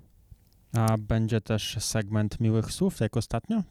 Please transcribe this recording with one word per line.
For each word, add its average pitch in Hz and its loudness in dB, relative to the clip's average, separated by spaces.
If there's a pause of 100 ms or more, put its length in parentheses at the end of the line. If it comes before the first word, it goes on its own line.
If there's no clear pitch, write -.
(720)
A 110 4
będzie 110 0
też - -2
segment 107 -2
miłych 110 2
słów, - -2
jak 113 0
ostatnio? 123 -2